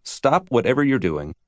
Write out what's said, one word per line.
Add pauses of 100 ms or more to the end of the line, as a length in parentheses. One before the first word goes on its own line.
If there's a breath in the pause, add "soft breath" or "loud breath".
Stop
whatever
you're
doing (140)